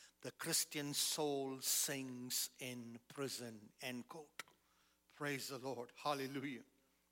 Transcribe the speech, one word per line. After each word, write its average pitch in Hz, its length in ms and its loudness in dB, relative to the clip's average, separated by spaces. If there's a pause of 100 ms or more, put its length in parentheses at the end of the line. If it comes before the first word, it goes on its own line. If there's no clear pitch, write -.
(220)
The 127 100 -6
Christian 147 640 0
soul 139 640 2
sings 127 960 2
in 120 420 -6 (100)
prison," 117 640 -6 (100)
end 123 280 -4
quote. - 340 -12 (720)
Praise 143 360 0
the 135 100 -4
Lord. 123 320 -4 (120)
Hallelujah. 135 600 0 (480)